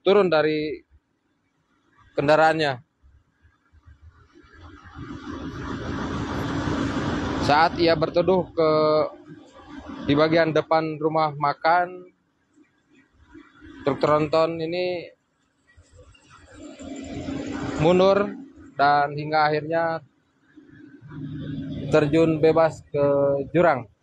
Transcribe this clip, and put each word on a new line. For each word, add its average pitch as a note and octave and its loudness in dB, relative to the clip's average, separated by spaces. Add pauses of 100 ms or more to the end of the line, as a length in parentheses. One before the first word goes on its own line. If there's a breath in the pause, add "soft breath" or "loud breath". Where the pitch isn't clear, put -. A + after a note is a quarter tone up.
turun F#3+ 4
dari D3+ 0 (1400)
kendaraannya. D3+ 2 (4000)
Saat D#3 2
ia E3 2
berteduh E3+ 0
ke, D#3+ 2 (1400)
di C#3+ 4
bagian D#3+ 2
depan D#3+ 0
rumah D#3 -2
makan, F3 0 (1800)
truk C3+ -2
tronton D#3+ 0
ini F3 -6 (2750)
mundur F#3+ 4 (480)
dan C#3+ 4
hingga D3+ 0
akhirnya D#3+ -2 (1900)
terjun D#3 4
bebas D#3+ 2
ke C#3+ 0 (460)
jurang. D3+ 2 (120)